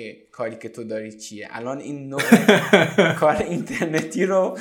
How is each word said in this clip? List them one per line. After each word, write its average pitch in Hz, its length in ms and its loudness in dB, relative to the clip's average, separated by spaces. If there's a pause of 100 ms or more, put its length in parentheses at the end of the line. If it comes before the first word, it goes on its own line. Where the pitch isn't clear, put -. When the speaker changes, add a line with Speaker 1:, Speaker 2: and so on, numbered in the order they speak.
(320)
Speaker 1:
کاری 113 240 -6
که 110 140 -12
تو 120 140 -12
داری 110 280 -8
چیه؟ 104 400 -16
الان 120 260 -8
این 139 320 -12
نوع 139 120 -4
Speaker 2:
<laughs> 170 1000 4
Speaker 1:
کار 151 160 4
اینترنتی 160 920 -2
رو 190 360 0